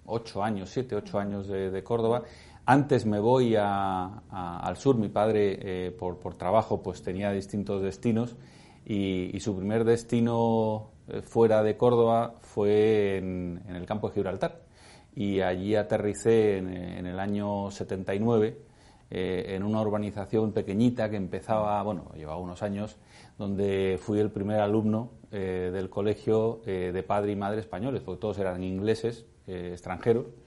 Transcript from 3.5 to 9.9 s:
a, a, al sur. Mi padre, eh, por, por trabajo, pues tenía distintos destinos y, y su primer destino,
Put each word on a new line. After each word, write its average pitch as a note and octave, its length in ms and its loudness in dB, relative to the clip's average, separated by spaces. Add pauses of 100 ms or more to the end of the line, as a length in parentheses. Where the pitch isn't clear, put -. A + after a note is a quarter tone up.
a, G2 760 0
a, F2 300 -8
al F2+ 160 -4
sur. C3+ 200 4
Mi G#2 120 0
padre, G#2 520 2
eh, F#2 300 -4
por, F2+ 280 -6
por F2+ 160 -10
trabajo, G2+ 500 2
pues F2+ 180 -6
tenía G2+ 300 -2
distintos G2 500 -4
destinos G2+ 540 -2 (500)
y, F#2+ 500 -2
y F#2+ 40 -6
su G2+ 160 -2
primer G#2+ 260 0
destino, A#2 1080 2 (180)